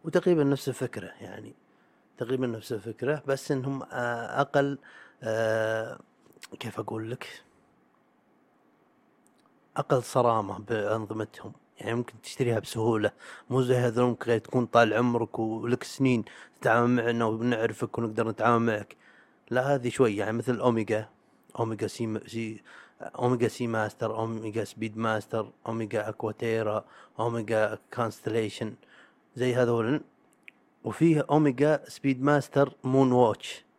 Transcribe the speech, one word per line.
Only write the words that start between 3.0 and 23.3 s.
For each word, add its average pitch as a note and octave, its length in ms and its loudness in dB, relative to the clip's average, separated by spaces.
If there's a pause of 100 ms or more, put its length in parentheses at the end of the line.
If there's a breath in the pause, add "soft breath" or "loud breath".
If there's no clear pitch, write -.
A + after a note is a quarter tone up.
بس C3+ 240 -4
إنهم، C3+ 320 -4
آه، A#2+ 580 -4
أقل، C#3 360 2 (460 loud breath)
آه، A2 760 -2 (600)
كيف - 200 -8
أقول A2 320 -8
لك؟ - 320 -14 (2250)
أقل C3+ 260 0
صرامة A2 560 0
بأنظمتهم. G#2+ 960 -4 (260)
يعني A2+ 160 -4
ممكن - 260 -6
تشتريها A#2 380 -2
بسهولة، A2 520 0 (380 loud breath)
مو B2+ 120 2
زي B2+ 140 4
هذول B2 300 2
ممكن A#2 360 0
تكون B2 240 0
طال A2 280 6
عمرك A#2+ 460 0
ولك A2+ 440 -2
سنين B2 400 2 (380 loud breath)
تتعامل A#2+ 420 4
معنا A#2 220 2
وبنعرفك A2+ 720 -2
ونقدر A2+ 320 -2
نتعامل A#2 360 4
معك. G#2 300 -2 (540 soft breath)
لا، C3 260 2
هذه A#2+ 140 -2
شوي، A2 280 2
يعني G#2+ 200 -2
مثل A2+ 220 -2
أوميجا، A2 500 0 (500)
أوميجا A2 280 -4
سي A2+ 200 -6
م-، G#2+ 200 -6
سي، A2 360 -8 (380 loud breath)
أوميجا B2 460 0